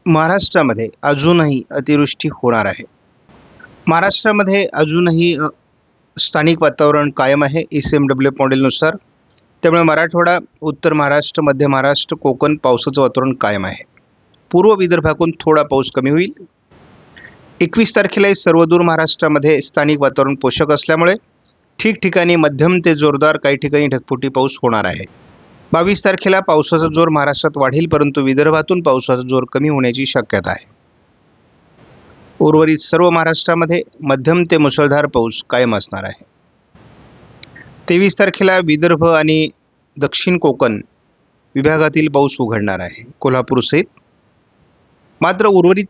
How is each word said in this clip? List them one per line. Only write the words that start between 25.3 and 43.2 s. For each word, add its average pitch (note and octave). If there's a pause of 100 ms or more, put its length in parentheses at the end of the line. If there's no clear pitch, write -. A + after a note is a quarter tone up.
बावीस F3
तारखेला F#3+
पावसाचा D#3+
जोर E3
महाराष्ट्रात D3
वाढेल, C#3+
परंतु C#3+
विदर्भातून D#3
पावसाचा C3
जोर C3
कमी C#3+
होण्याची C3
शक्यता G#2+
आहे. - (1700)
उर्वरित D#3
सर्व E3+
महाराष्ट्रामध्ये E3 (200)
मध्यम D3
ते E3
मुसळधार D3
पाऊस A#2
कायम B2
असणार G2
आहे. - (1500)
तेवीस F3+
तारखेला F#3+
विदर्भ E3
आणि D#3 (500)
दक्षिण C#3+
कोकण B2+ (760)
विभागातील D3+
पाऊस C#3+
उघडणार G#2
आहे, F2+
कोल्हापूरसहित. C3 (1400)